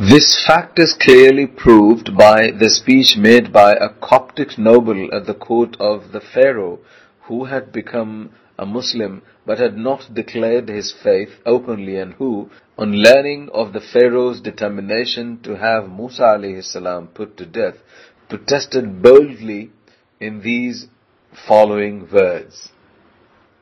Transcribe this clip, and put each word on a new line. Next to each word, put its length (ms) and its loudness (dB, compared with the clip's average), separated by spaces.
This 440 4
fact 360 0
is 180 0
clearly 480 6
proved 680 2
by 420 6
the 100 2
speech 480 0
made 360 4
by 220 6
a 160 -4
Coptic 680 -4
noble 560 2
at 120 -10
the 80 -8
court 440 -4
of 320 -6
the 100 -14
Pharaoh, 600 -2
who 200 -10
had 260 -12
become 600 -10
a 80 -12
Muslim 560 -10
but 120 -6
had 180 -4
not 380 -8
declared 540 -6
his 240 -12
faith 360 -4
openly, 500 -6
and 180 -10
who, 360 -8
on 160 -6
learning 600 0
of 200 -8
the 80 -12
Pharaoh's 600 -2
determination 1000 -10
to 140 -14
have 320 -4
Musa 340 -14
alayhi 420 0
salam 440 -12
put 280 -18
to 100 -18
death, 300 -8
protested 720 -6
boldly 680 2
in 220 -12
these 480 -8
following 640 0
words. 580 -4